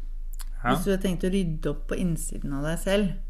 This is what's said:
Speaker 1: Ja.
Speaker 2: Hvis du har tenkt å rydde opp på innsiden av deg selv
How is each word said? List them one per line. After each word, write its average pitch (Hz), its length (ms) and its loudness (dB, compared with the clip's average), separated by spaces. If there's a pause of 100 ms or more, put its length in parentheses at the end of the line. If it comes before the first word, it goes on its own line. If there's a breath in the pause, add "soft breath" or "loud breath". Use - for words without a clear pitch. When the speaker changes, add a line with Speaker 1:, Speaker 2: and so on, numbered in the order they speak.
(640)
Speaker 1:
Ja. 120 120 4
Speaker 2:
Hvis 175 100 0
du 196 60 4
har 190 60 4
tenkt 185 260 0
å 185 80 2
rydde 165 380 2
opp 147 180 -4
på - 120 -2
innsiden 156 540 -2
av 139 100 -2
deg 165 160 -2
selv 196 340 2 (160)